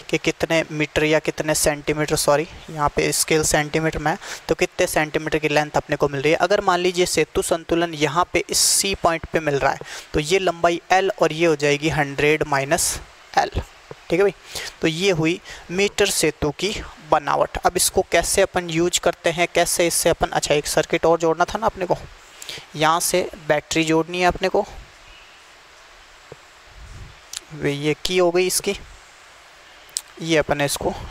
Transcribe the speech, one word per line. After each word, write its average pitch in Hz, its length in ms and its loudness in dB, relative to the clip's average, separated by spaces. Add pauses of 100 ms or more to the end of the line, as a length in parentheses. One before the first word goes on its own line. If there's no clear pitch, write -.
(100)
कि 160 100 0
कितने 160 420 0 (100)
मीटर 151 320 0
या 156 160 4
कितने 156 360 -2
centimeter, 151 600 0
sorry, 147 300 2 (240)
यहाँ 151 200 0
पे 151 220 -2
scale 156 320 2
centimeter 156 540 0
में 151 120 -2
है, 190 80 -2 (300)
तो 165 60 4
कितने 180 320 0
centimeter 156 520 0
की 151 100 0
length 147 280 0
अपने 147 200 -2
को 151 120 2
मिल 143 140 -4
रही 151 100 4
है। 165 60 2
अगर 202 240 2
मान 180 180 2
लीजिए 175 280 2
सेतु 165 360 0
संतुलन 170 520 -2
यहाँ 151 360 0
पे 175 180 0
इस 208 80 0
सी - 440 0
point 165 240 -4
पे 165 140 -2
मिल 151 160 -2
रहा 135 160 0
है, - 60 -6 (360)
तो 156 80 0
ये 175 180 0
लंबाई 175 400 0 (120)
L 190 200 2
और 160 200 2
ये 165 140 0
हो 156 100 4
जाएगी 147 340 0
hundred 147 580 0
minus 139 500 0 (400)
L, 143 120 0 (600)
ठीक 170 100 2
है - 20 6
भाई। 196 120 2 (460)
तो 165 80 2
ये 175 240 0
हुई 160 280 0 (320)
मीटर 202 360 2
सेतु 151 460 0
की 202 200 -4 (360)
बनावट। 147 480 0
अब 180 180 0
इसको - 360 0
कैसे 175 300 2
अपन 180 280 -2
यूज़ 165 300 0
करते - 300 0
हैं, 170 240 0
कैसे 175 320 2
इससे - 240 0
अपन, 165 180 0
अच्छा, - 260 0
एक 151 120 0
circuit - 400 0
और 165 140 4
जोड़ना 165 240 2
था - 140 -6
ना 220 80 -2
अपने 190 200 -4
को, 175 100 0 (800)
यहाँ 156 240 4
से - 280 0 (200)
बैटरी 156 360 0
जोड़नी 160 360 0
है 180 60 4
अपने 185 220 0
को, 202 160 0 (3000)
वे 147 180 -2
ये 143 240 0
की 185 220 -2
हो 175 120 4
गई 180 160 2
इसकी, 196 300 -2 (1500)
ये 160 160 2
अपन 147 200 0
ने 143 60 0
इसको 170 300 -4 (160)